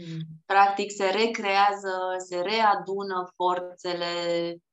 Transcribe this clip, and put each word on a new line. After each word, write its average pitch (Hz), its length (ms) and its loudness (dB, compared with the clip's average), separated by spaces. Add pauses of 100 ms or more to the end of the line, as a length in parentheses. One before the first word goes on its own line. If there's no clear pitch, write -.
(460)
Practic 202 440 2
se - 140 -4
recrează, 196 920 2 (200)
se 185 240 -6
readună 196 960 0
forțele 175 1200 -2 (160)